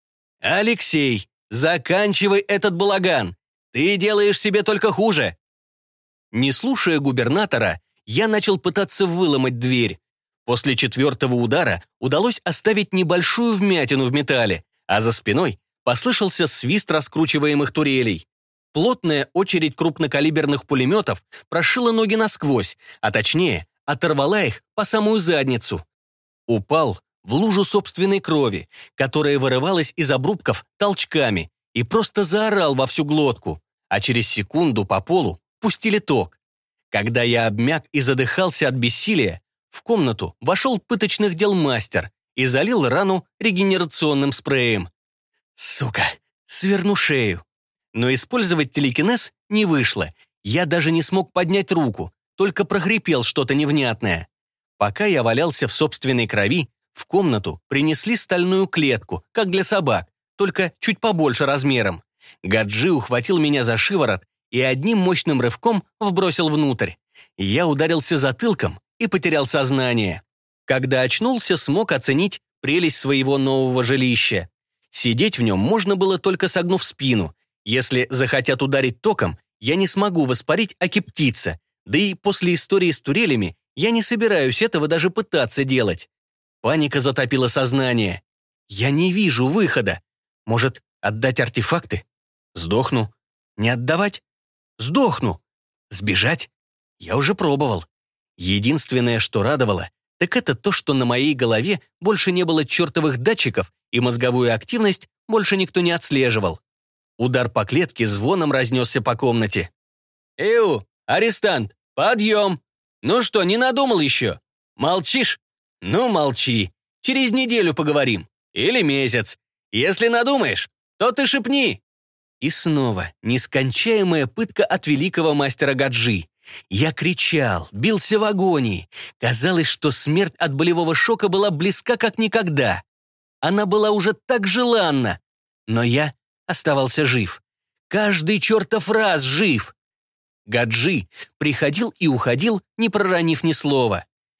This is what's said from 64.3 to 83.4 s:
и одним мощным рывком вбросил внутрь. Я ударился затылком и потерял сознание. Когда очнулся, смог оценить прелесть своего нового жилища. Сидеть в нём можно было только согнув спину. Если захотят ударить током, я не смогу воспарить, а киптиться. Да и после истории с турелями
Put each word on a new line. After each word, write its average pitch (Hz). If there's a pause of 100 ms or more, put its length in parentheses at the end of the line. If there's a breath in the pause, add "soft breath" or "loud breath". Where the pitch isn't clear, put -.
и 120
одним 131
мощным 170
рывком 180 (160)
вбросил 185
внутрь. 139 (420 loud breath)
Я 117
ударился 156
затылком 131 (180)
и 226
потерял 160
сознание. 127 (420)
Когда 131
очнулся, 214
смог 170
оценить 147 (200)
прелесть 156
своего 135
нового 131
жилища. 120 (420)
Сидеть 123
в -
нём 101
можно 196
было 190
только 190
согнув 175
спину. 110 (320)
Если 123
захотят 131
ударить 139
током, 143 (220)
я 135
не 190
смогу 185
воспарить, 151
а 180
киптиться. 123 (260)
Да 101
и 196
после 180
истории 185
с 143
турелями 143 (200)